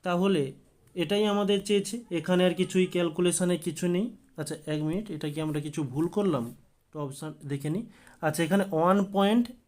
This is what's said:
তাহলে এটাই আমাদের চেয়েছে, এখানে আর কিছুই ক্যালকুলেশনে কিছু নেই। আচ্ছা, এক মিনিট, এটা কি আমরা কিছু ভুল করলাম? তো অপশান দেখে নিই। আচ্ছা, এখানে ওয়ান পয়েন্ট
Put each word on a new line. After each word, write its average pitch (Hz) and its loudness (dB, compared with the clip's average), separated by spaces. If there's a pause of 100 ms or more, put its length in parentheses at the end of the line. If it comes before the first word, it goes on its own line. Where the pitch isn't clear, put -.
তাহলে 180 2 (600)
এটাই 202 2
আমাদের 202 2 (100)
চেয়েছে, 202 0 (220)
এখানে 180 2
আর 175 2
কিছুই 185 2
ক্যালকুলেশনে 175 0 (100)
কিছু 165 -4 (100)
নেই। 202 0 (340)
আচ্ছা, 151 -8 (180)
এক 151 -2
মিনিট, 185 -2 (120)
এটা 151 -6
কি 147 -6
আমরা 151 -2
কিছু 151 -6 (120)
ভুল 156 0 (100)
করলাম? 165 2 (460)
তো - -16
অপশান 143 -10 (200)
দেখে 143 -4
নিই। 233 -4 (420)
আচ্ছা, 156 0
এখানে 190 4 (100)
ওয়ান 180 4 (160)
পয়েন্ট 208 4 (220)